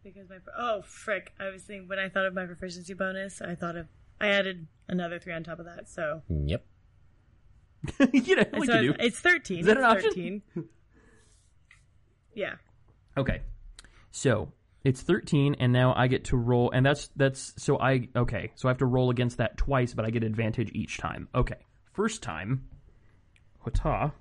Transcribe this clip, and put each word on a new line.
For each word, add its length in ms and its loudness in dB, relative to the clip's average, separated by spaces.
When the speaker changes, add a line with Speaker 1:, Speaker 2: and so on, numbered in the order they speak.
Speaker 1:
Because 240 -20
my 100 -20
pro-, 180 -18
oh, 260 -2
frick. 580 -6
I 100 -6
was 140 -16
thinking, 240 -14
when 100 -4
I 100 -2
thought 180 0
of 80 -2
my 120 -4
proficiency 480 -12
bonus, 480 -6
I 120 -6
thought 220 -6
of, 120 -12
I 80 2
added 380 0
another 300 -4
three 140 -12
on 120 -8
top 140 -12
of 80 -14
that, 220 -18
so. 400 -6
Speaker 2:
Yep. 360 -2
Speaker 3:
<laughs> 120 6
You 240 4
know, 60 4
Speaker 1:
And 80 -2
Speaker 3:
we 60 0
Speaker 1:
so 60 2
Speaker 3:
can 120 4
Speaker 1:
it's, 140 2
Speaker 3:
do. 80 -2
Speaker 1:
it's 140 -2
thirteen. 400 2
Speaker 3:
Is 60 2
that 100 8
Speaker 1:
It's 20 0
Speaker 3:
an 60 2
option? 260 6
Speaker 1:
thirteen. 320 -6
Yeah. 200 -6
Speaker 3:
Okay. 240 -2
So, 420 0
it's 180 2
thirteen, 560 2
and 140 4
now 220 6
I 120 4
get 200 0
to 100 2
roll, 340 4
and 160 4
that's, 300 0
that's, 460 0
so 160 2
I, 360 2
okay. 400 -2
So 140 -2
I 20 4
have 80 0
to 80 2
roll 240 4
against 280 0
that 180 -2
twice, 380 0
but 100 -2
I 60 -2
get 140 0
advantage 500 -2
each 240 -6
time. 360 -8
Okay. 220 0
First 300 -2
time. 460 -6
Hota. 600 -2